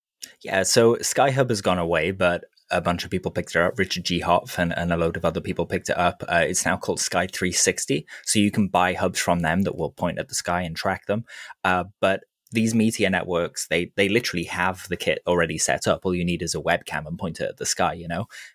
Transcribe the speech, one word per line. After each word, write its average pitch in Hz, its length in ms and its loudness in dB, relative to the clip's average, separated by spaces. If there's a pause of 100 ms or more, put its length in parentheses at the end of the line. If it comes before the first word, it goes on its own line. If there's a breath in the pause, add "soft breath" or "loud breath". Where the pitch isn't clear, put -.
(420 loud breath)
Yeah, 95 220 0
so 117 340 6
Skyhub 135 520 2
has 104 120 -2
gone 92 180 2
away, 85 320 2
but 87 320 2 (260)
a 90 120 2
bunch 87 240 0
of 90 40 -14
people 90 220 -4
picked - 240 -4
it 82 60 4
up. - 180 2
Richard 92 240 -2
G. 87 160 -2
Hopf 87 400 0
and, 87 180 0
and 87 140 -2
a 85 60 2
load 82 180 0
of 85 80 -4
other 85 160 0
people 87 260 -4
picked - 240 -4
it - 80 -2
up. 87 300 0
Uh, 85 180 2
it's 90 200 -2
now 82 100 0
called 90 240 -4
Sky 90 280 0
three 90 260 -2
sixty. - 520 0 (200 loud breath)
So - 120 0
you 104 140 4
can 104 160 2
buy 90 280 2
hubs 92 240 -2
from 87 200 2
them 85 220 2
that 90 160 -2
will 78 140 -4
point - 280 -4
at - 80 -8
the - 80 -10
sky 87 280 -2
and 80 120 -8
track 92 300 -4
them. 110 180 -2 (400 loud breath)
Uh, 92 220 2 (160)
but 98 240 2 (260)
these 113 240 2
meteor 110 340 2
networks, 87 580 -2
they, 85 280 0
they 98 120 2
literally 95 360 0
have 90 440 -4
the 90 80 -4
kit - 300 -2
already 85 320 2
set - 300 -2
up. 82 180 2
All 95 80 0
you 87 100 0
need 87 200 0
is 82 100 -4
a 78 80 -4
webcam 78 460 -2
and 82 100 -8
point 80 240 -8
it - 80 -2
at - 80 -12
the 90 80 -8
sky, 85 280 0
you 85 140 -12
know? 85 200 -4 (280 loud breath)